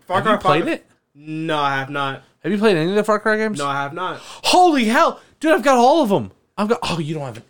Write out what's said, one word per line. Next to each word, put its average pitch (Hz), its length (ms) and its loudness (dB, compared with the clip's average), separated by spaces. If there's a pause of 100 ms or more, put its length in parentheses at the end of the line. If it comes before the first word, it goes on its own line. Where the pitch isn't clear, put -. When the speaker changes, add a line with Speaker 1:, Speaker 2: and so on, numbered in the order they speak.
Speaker 1:
Far 180 140 -2
Speaker 2:
Have - 80 -2
you 220 120 2
Speaker 1:
Cry - 20 -6 (200)
Speaker 2:
played 190 40 -4
Speaker 1:
five? 285 80 -4
Speaker 2:
it? - 140 -10 (280)
Speaker 1:
No, 156 440 -6
I 139 180 0
have 135 140 -6
not. 139 320 -6 (200)
Speaker 2:
Have 165 100 -4
you 214 60 -2
played 208 180 2
any 160 140 0
of 202 60 -2
the 208 80 0
Far 214 160 0
Cry 214 160 -2
games? 214 220 -4
Speaker 1:
No, 143 80 -4
I 139 160 -2
have 143 100 -8
not. 170 280 -8
Speaker 2:
Holy 311 680 2
hell! 254 340 2 (200)
Dude, 311 120 2
I've 277 100 2
got 269 160 4
all 285 240 4
of 220 100 0
'em. 113 200 -2 (240)
I've 208 120 -2
got, 226 140 0
oh, 170 160 -4
you 160 160 -6
don't 147 100 -8
have 113 140 -12
an 117 120 -20